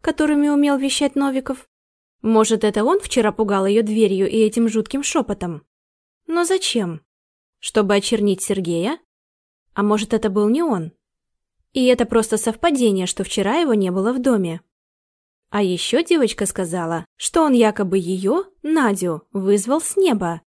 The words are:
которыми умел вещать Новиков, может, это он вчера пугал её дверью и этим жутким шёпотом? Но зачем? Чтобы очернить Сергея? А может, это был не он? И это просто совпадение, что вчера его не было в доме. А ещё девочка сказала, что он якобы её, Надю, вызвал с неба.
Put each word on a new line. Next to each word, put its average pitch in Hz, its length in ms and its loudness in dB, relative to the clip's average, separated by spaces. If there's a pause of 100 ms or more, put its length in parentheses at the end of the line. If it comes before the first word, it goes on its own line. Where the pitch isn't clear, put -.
которыми 302 480 0
умел 285 280 2
вещать 277 380 -2
Новиков, 269 520 -2 (540)
может, 220 420 2
это 214 220 0
он 370 160 2
вчера 214 320 0
пугал 196 320 0
её 208 180 2
дверью 208 460 2
и - 80 -2
этим 220 320 2
жутким 220 340 -4
шёпотом? 196 640 -4 (600)
Но 339 200 0
зачем? 233 560 -2 (580)
Чтобы 202 360 0
очернить 202 460 0
Сергея? 190 560 -2 (760)
А 202 100 -2
может, 214 300 0
это 220 160 0
был 208 180 0
не 277 160 2
он? 185 300 -2 (800)
И 254 120 2
это 247 200 4
просто 226 320 0
совпадение, 220 680 0
что 185 180 -6
вчера 208 320 -2
его 311 160 2
не 190 180 2
было 196 220 0
в 262 80 -4
доме. 190 400 0 (880)
А 208 120 -2
ещё 185 400 0
девочка 269 440 0
сказала, 170 600 -4 (120)
что - 260 0
он 285 100 2
якобы 214 440 2
её, 190 480 -2 (160)
Надю, 202 720 0
вызвал 202 480 0
с - 160 -4
неба. 190 440 0 (140)